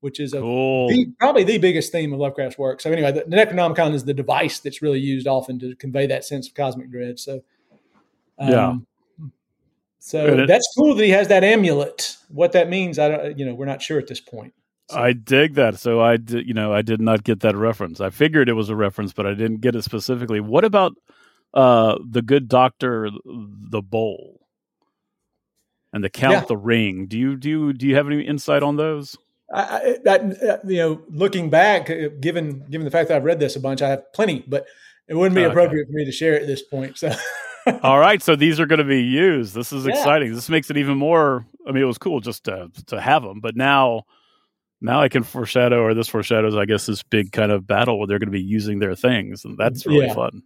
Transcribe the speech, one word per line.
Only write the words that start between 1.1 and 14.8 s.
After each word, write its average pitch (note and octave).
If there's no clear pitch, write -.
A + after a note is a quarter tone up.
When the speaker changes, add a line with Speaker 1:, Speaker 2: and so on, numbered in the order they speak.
Speaker 1:
probably B3+
the G#3+
biggest E3
theme D#3
of C#3
Lovecraft's C#3
work. C3
So D#3+
anyway, D3+
the, D3+
the E3
Necronomicon F3
is C#3
the C#3
device C3+
that's C#3
really C#3+
used C3+
often C3
to B2+
convey C3+
that C3
sense C3+
of -
cosmic B2+
dread. B2
So, C3+
um, C#3
Speaker 2:
Yeah. A2+
Speaker 1:
so D#3
Speaker 2:
And C3+
it C#3
Speaker 1:
that's G#3+
cool C#4+
that G#3
he G#3
has F#3+
that F#3+
amulet. F3+
What E3+
that F3
means, F3+
I D3+
don't, D3
you C#3
know, B2
we're C3+
not C#3
sure D#3
at -
this B2
point. -